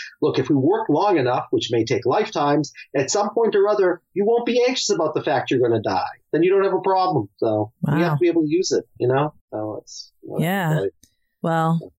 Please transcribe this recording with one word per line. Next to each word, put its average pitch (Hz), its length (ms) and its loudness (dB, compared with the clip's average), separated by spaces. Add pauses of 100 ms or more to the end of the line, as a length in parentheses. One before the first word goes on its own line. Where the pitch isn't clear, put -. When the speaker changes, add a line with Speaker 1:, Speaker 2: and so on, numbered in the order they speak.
(200)
Speaker 1:
"Look, 135 200 0
if 131 80 -4
we 151 80 2
work 151 320 2
long 175 300 2
enough, 127 320 -2
which 113 200 -2
may 113 140 2
take 113 200 -2
lifetimes, 147 680 0 (240)
at 143 160 -2
some 208 200 -2
point 226 220 0
or 202 140 4
other, 190 340 0 (120)
you 196 100 0
won't 233 220 2
be 240 200 2
anxious 262 240 -2
about 160 240 0
the 139 80 0
fact 135 300 -2
you're 127 80 2
gonna 117 220 2
die. - 340 -4 (160)
Then 156 100 0
you 185 80 4
don't 196 140 4
have 185 80 0
a 180 80 0
problem." 185 560 0
So 107 360 -2 (100)
we 151 180 0
have - 0 -
Speaker 2:
Wow. 170 140 0
Speaker 1:
to 143 60 -2
be 175 80 4
able 165 140 2
to 151 80 -2
use 180 220 0
it, 101 140 -2 (120)
you 120 80 -2
know? 135 280 0 (180)
So 107 300 -8
it's, - 300 -20 (100)
you - 80 -16
know, - 100 -6
Speaker 2:
Yeah. 165 400 0
Speaker 1:
like, - 140 -4 (480)
Speaker 2:
Well, 165 580 -2